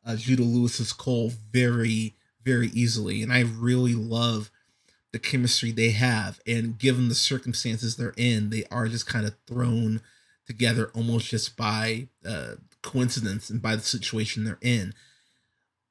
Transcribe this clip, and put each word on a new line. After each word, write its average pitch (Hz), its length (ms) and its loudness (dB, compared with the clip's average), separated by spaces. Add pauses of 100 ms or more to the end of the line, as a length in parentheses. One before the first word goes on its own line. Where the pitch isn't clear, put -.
uh, 113 120 -4
Judah 123 260 2
Lewis's 120 500 2
Cole 120 400 -2 (180)
very, 113 640 2 (280)
very 120 320 2
easily. 110 480 0
And 120 100 -2
I 127 80 6
really 120 540 2
love 113 560 0 (640)
the 113 60 -8
chemistry 123 540 0
they 113 200 2
have. 110 540 0
And 113 320 -2
given 127 300 4
the 113 60 0
circumstances 120 840 -2
they're 120 220 -6
in, 113 320 2
they 110 200 -4
are 113 180 -2
just 113 200 -4
kinda 104 260 -2 (120)
thrown 117 560 0 (440)
together 113 480 2
almost 117 360 0
just - 260 -4
by, 110 520 -2 (140)
uh, 62 340 -8 (260)
coincidence 113 640 -2
and 110 140 -4
by 110 140 0
the 113 60 -6
situation 107 640 -2
they're 110 160 -6
in. 110 320 0 (1000)